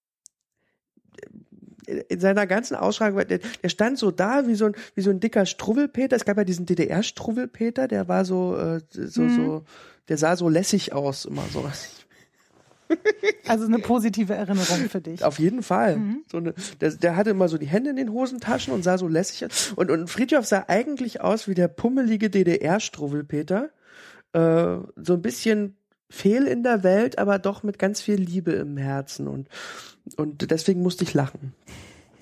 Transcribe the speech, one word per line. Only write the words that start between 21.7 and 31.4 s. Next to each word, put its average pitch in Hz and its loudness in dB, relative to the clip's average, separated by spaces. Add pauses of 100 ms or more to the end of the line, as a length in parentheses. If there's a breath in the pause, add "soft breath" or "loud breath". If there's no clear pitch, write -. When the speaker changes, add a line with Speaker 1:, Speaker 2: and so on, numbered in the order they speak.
Speaker 1:
D-D-R-Struwwelpeter. 165 0 (640 loud breath)
Äh, 170 2 (580)
so 170 0
ein 170 2
bisschen 214 0 (320)
fehl 247 2
in 247 0
der 233 2
Welt, 208 4
aber 196 2
doch 202 -2
mit 202 -4
ganz 202 0
viel 208 0
Liebe 175 -2
im 143 -2
Herzen. 139 -4
Und, 135 -8 (680 loud breath)
und 151 -4
deswegen 175 2
musste 180 0
ich 165 -2
lachen. 139 -2 (680 loud breath)